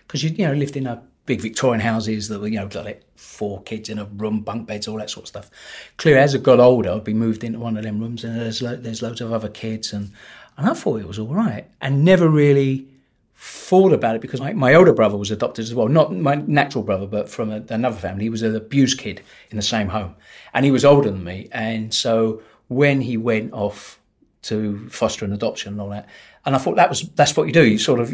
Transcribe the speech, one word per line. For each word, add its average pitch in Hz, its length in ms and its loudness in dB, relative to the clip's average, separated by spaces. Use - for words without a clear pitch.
'cause - 120 -6
you, 160 100 -2
you 170 140 -2
know, 139 80 0
lived 143 220 -2
in 135 100 -4
a 120 160 -8
big 123 140 -2
Victorian 113 400 -2
houses 110 480 -2
that 104 140 -10
were, 107 80 -6
you 110 100 -4
know, 104 100 -8
like, - 200 -14
four 101 480 -10
kids 107 240 -10
in 107 120 -10
a 101 60 -10
room, 104 360 -4
bunk 107 260 -8
beds, 104 200 -10
all 107 100 -8
that 107 120 -10
sort - 140 -14
of - 60 -20
stuff. 98 200 -16
Clearly, 139 260 6
as 139 140 4
I 117 40 -2
got 123 200 6
older, 120 320 6
I'd 104 140 -4
be 107 80 -4
moved 110 300 0
into 113 160 -8
one 113 180 -4
of 107 60 -8
them 107 160 -6
rooms 113 260 -8
and 113 140 -6
there's 113 220 -6
lo-, 123 140 -4
there's 120 260 -10
loads 117 200 -6
of 113 100 -6
other 107 180 -4
kids 110 440 -8
and, 101 180 -8
and 156 120 0
I 330 40 2
thought 131 260 -4
it 95 80 -10
was 98 120 -10
all 113 140 -6
right 175 320 -2
and 139 220 2
never 170 260 8
really 139 580 4
thought - 540 2
about 117 240 2
it 113 60 -6
because - 180 -8
my, 135 140 -6
my 135 200 4
older 170 200 10
brother 107 240 4
was 101 140 -6
adopted 117 320 -4
as 113 100 -10
well. 117 140 2
Not 151 260 4
my 151 220 0
natural 147 480 -2
brother, 98 240 -4
but 104 220 -6
from 110 220 -6
a, 107 180 -10
another 117 280 -2
family. 95 260 -8
He 113 60 -2
was 113 120 -6
an 110 140 -2
abused 131 440 0
kid - 220 -12
in 107 60 -10
the 104 60 -4
same 107 260 -2
home. 92 260 -6
And 123 100 2
he 139 80 4
was 131 140 4
older 143 260 6
than 95 120 -6
me. 92 280 -10
And 113 420 -6
so 113 480 0
when 139 320 2
he 120 160 -4
went 110 360 -2
off - 460 -8
to 107 440 -6
foster - 360 -4
and 98 80 -4
adoption 104 400 -6
and 104 80 -8
all 101 80 -8
that. 101 180 -10
And - 100 2
I 165 40 2
thought 170 160 -2
that 180 140 6
was, - 120 -6
that's 143 200 2
what 156 120 0
you 139 60 -4
do. 165 120 6
You 107 120 4
sort 120 220 0
of, 120 140 -4